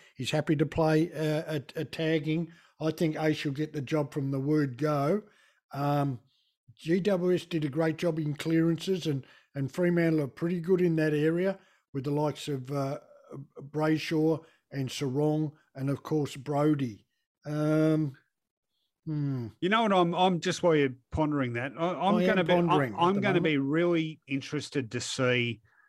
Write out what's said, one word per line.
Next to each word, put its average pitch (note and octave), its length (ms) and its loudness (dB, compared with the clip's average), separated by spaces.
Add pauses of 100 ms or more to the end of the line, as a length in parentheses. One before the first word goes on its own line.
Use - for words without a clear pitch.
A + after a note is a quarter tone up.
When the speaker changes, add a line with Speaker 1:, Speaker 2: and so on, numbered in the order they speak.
(160)
Speaker 1:
He's B2+ 160 -6
happy D#3 240 2
to D3 100 2
play, D#3 460 2
uh, D#3 480 -2 (160)
a, D#3+ 60 -4
a D3+ 40 -4
tagging. D#3+ 640 -2 (300)
I D#3 120 0
think D#3 240 0
Aish D#3 300 0
will D3 80 -2
get D3 200 -4
the D3+ 80 -6
job D3 320 -2
from C#3 180 -2
the C3+ 80 -2
word C#3 380 0
go. D3+ 460 0 (500)
Um, C#3+ 460 0 (560)
G E3 240 0
W F3+ 360 2
S E3+ 100 -4
did D#3 200 -2
a D3 40 -2
great D#3+ 280 0
job D#3+ 220 -2
in D3 160 -2
clearances, E3 680 0
and, C#3 200 -2 (300)
and C#3 160 -4
Fremantle E3+ 500 2
are C#3 60 -2
pretty E3+ 340 -4
good F3 180 2
in F3 180 4
that D#3 160 2
area E3+ 440 2 (340)
with C3+ 120 -6
the D3 80 -4
likes D3 360 -2
of, C3 240 -6
uh, C#3 280 -4 (720)
Brayshaw D#3 680 2 (320)
and C3+ 200 -4
Sarong D3 600 -2 (240)
and, C3+ 140 -4
of C#3 120 -4
course, D3+ 340 -2
Brodie. C#3 680 0 (400)
Um, D#3 680 2 (920)
hmm. C#3+ 420 -4 (140)
Speaker 2:
You F3+ 80 -2
know A3+ 140 2
what? G#3 100 2
I'm, F3 220 4
I'm F#3 240 2
just F3 240 -2
while E3+ 120 6
you're C3+ 200 2 (160)
pondering C#3+ 420 0
that, B2 240 -6
I, E3 120 -2
I'm F#3 260 0
Speaker 1:
I F3+ 80 2
am - 40 2
Speaker 2:
gonna F#3 160 4
be, F3 100 2
I, - 20 6
Speaker 1:
pondering E3 380 2
at G2 60 -8
Speaker 2:
I'm F3+ 160 4
Speaker 1:
the G3 60 0
Speaker 2:
gonna F#3 200 2
be D#3 160 2
Speaker 1:
moment. C#3 140 0
Speaker 2:
really D#3+ 560 0
interested C3+ 640 -6
to B2 80 -4
see B2 640 0 (280)